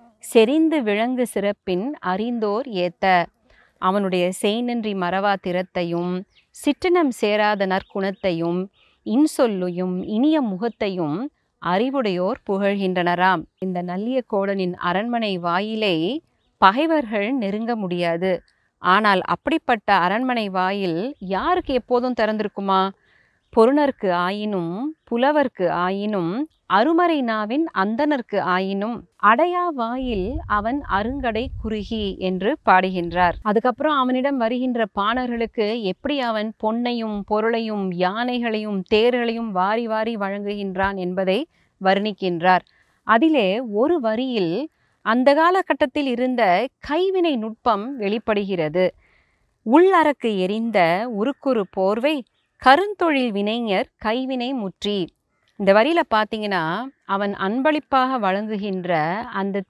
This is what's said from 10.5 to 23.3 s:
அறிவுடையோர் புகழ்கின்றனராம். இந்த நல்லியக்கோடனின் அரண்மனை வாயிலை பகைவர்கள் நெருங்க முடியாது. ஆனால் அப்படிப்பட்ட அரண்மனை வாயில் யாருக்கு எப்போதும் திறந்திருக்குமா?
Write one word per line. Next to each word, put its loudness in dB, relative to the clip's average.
அறிவுடையோர் 0
புகழ்கின்றனராம். 0
இந்த -4
நல்லியக்கோடனின் -4
அரண்மனை -2
வாயிலை -2
பகைவர்கள் 2
நெருங்க -2
முடியாது. 0
ஆனால் 4
அப்படிப்பட்ட 0
அரண்மனை 0
வாயில் -2
யாருக்கு -2
எப்போதும் 0
திறந்திருக்குமா? 0